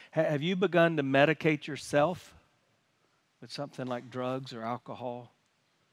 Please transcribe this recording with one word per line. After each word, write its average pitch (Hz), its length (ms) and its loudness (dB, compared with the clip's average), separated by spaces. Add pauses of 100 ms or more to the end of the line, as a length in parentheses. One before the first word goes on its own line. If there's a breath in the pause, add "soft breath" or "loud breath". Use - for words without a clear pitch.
(120 loud breath)
Ha-, 160 100 0
have 156 200 0
you 185 140 0
begun 170 420 4
to 143 40 2
medicate 147 640 4
yourself 147 680 -2 (1040)
with 120 100 -18
something 139 360 -8
like 123 240 -6
drugs 127 420 -4
or 117 100 -10
alcohol 120 720 -8 (600)